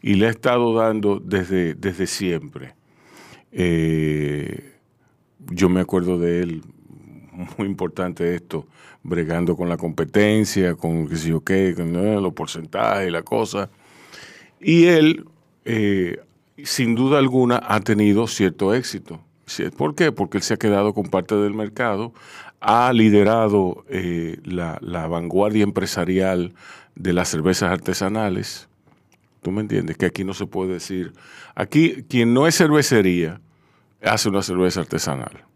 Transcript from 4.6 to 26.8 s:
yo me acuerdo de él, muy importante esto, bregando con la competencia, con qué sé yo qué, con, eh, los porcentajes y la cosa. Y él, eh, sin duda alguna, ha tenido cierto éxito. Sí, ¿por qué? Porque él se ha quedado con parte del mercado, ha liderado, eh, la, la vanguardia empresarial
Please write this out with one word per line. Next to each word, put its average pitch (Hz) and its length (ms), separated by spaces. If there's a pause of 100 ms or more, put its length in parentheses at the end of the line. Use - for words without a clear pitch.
yo 90 280
me 92 140
acuerdo 90 380
de 85 240
él, 80 200 (920)
muy 101 80
importante 90 720
esto, 80 320 (340)
bregando 85 560
con 87 100
la 85 100
competencia, 92 960
con 82 320
qué 80 80
sé 80 140
yo 80 140
qué, 95 320
con, 85 200
eh, 101 260
los 92 120
porcentajes 95 760
y 87 40
la 82 120
cosa. 104 480 (880)
Y 170 260
él, 160 400 (400)
eh, 101 560 (420)
sin 120 300
duda 135 240
alguna, 127 500
ha 107 120
tenido 104 480
cierto 98 480
éxito. 98 440 (280)
Sí, - 240
¿por 147 240
qué? 160 160
Porque 101 260
él 92 60
se 120 100
ha 101 40
quedado 104 360
con 98 140
parte 95 260
del 104 220
mercado, 110 580 (500)
ha 120 300
liderado, 104 960
eh, 87 540
la, 85 380
la 82 260
vanguardia 92 560
empresarial 92 880 (400)